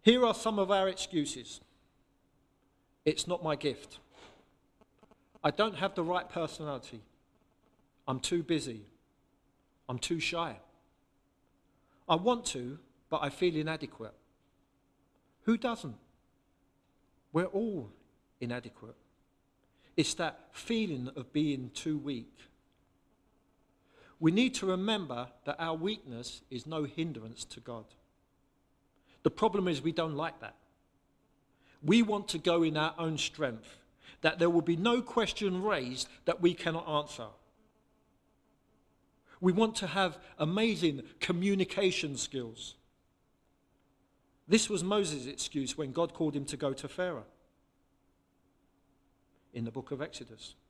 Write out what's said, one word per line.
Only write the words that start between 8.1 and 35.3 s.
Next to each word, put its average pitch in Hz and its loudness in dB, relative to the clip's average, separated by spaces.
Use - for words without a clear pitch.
too 170 -2
busy. 135 -4
I'm 123 -4
too 170 -2
shy. 151 -4
I 165 6
want 233 2
to, 135 -6
but 127 0
I 143 -2
feel 170 2
inadequate." 151 -6
Who 226 4
doesn't? 220 -6
We're 170 2
all 196 -4
inadequate. 120 -8
It's 151 2
that - -6
feeling 170 -2
of 135 -12
being 143 0
too 151 -4
weak. 135 -8
We 160 6
need 240 4
to - -4
remember 185 -2
that - -6
our 165 -2
weakness 160 -8
is 123 -10
no 156 -4
hindrance 123 -8
to - -18
God. 113 -12
The 160 4
problem 208 2
is 147 0
we 160 0
don't 160 0
like 156 -6
that. - -14
We 208 8
want 208 2
to 160 -4
go 170 4
in 156 2
our 156 0
own 160 -2
strength, - -4
that 160 2
there 170 6
will 170 6
be 165 2
no 233 4
question 196 0